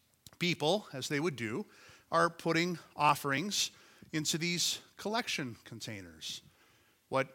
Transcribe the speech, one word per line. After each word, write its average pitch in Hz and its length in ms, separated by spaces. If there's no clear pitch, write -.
people, 175 560
as 131 140
they 147 120
would 143 160
do, 113 300
are 170 180
putting 170 480
offerings 147 760
into 156 240
these 175 420
collection 196 580
containers. 98 760
What, 135 240